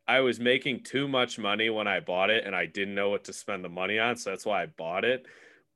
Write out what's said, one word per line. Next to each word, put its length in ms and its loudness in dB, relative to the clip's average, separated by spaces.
I 140 4
was 180 2
making 440 2
too 240 -2
much 300 0
money 320 0
when 180 0
I 120 2
bought 320 2
it, 140 2
and 100 -4
I 100 0
didn't 300 -4
know 140 2
what 160 0
to 80 -12
spend 300 -8
the 60 -8
money 300 -2
on, 160 2
so 160 -6
that's 140 -8
why 180 0
I 40 -4
bought 380 -4
it. 220 0